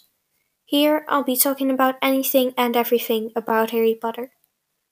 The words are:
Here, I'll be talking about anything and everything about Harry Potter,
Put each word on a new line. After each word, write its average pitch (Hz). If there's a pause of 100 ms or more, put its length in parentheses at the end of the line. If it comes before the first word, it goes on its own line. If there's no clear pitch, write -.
(640)
Here, 302
I'll 285
be 254
talking 269
about 262
anything 269
and 240
everything 233
about 220
Harry 226
Potter, 233 (600)